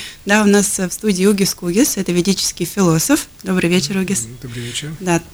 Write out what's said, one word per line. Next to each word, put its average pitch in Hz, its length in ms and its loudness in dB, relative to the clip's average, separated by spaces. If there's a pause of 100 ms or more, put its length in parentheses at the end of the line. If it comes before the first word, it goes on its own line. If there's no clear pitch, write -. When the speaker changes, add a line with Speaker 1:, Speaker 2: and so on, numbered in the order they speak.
(260)
Speaker 1:
Да, 208 160 4
у 208 40 4
нас, 202 340 4
э, 185 60 -2
в 175 60 -6
студии 190 320 0
Угис 196 300 2
Кугис, 185 420 0
это 185 160 -2
ведический 175 540 0
философ. 180 600 2 (160)
Добрый 185 280 0
вечер, 185 260 0
Угис. 190 320 -4 (140)
Speaker 2:
Добрый 120 220 -10
вечер. 120 260 -8 (100)
Speaker 1:
Да, 175 220 0 (120)